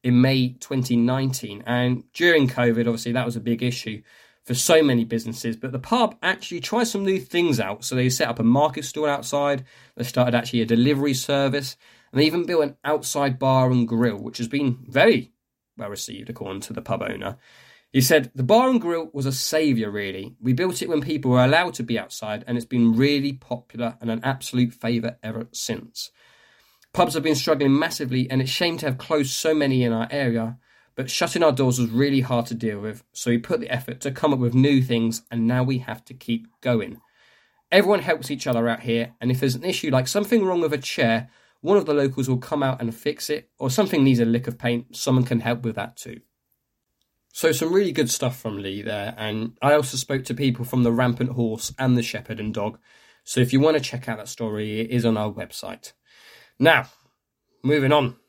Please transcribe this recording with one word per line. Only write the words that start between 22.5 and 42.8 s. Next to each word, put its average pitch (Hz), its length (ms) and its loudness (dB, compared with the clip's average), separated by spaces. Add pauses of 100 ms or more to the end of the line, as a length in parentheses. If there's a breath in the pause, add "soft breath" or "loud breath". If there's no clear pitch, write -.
it's 117 100 -6
been 117 300 4
really 139 380 2
popular 123 680 -10
and 113 120 -6
an 113 120 -4
absolute 127 500 -2
favourite 117 500 -4
ever 110 280 -8
since. - 600 -10 (840 soft breath)
Pubs 165 220 2
have 143 80 -2
been 156 100 2
struggling 139 440 2
massively, 131 520 -2
and 131 140 0
it's 135 80 -4
shame 170 260 0
to 156 80 -8
have 127 140 -2
closed 147 320 0
so 160 240 0
many 135 280 2
in 117 80 2
our 113 200 -2
area, 120 480 -2 (340 soft breath)
but 131 160 -8
shutting 170 320 -2
our 156 100 6
doors 127 280 2
was 117 100 2
really 135 320 2
hard 120 260 -2
to 120 60 -8
deal 110 260 -4
with, 107 320 -10
so - 200 -4
we 120 80 4
put 160 200 -2
the - 120 -8
effort 131 300 -6
to 139 100 -6
come 143 220 0
up 131 60 -2
with 120 140 0
new 131 300 4
things, 113 480 -2
and 117 160 0
now 127 160 2
we 131 160 -2
have 117 260 -12
to - 80 -20
keep 117 340 -6 (140)
going. 113 380 -2 (720 soft breath)
Everyone 190 300 4
helps 156 280 -4
each 139 160 -6
other 117 220 0
out 113 140 -2
here, 117 380 -4
and 123 120 -2
if 127 80 0
there's 131 160 0
an 139 80 -10
issue 180 260 -4
like 131 180 2
something 208 380 2
wrong 180 160 0
with 151 120 0
a 143 40 -2
chair, 117 520 0 (320 soft breath)
one 190 160 4
of 185 100 2
the 151 80 0
locals 135 340 0
will 127 80 2
come 143 240 -4
out 131 200 -2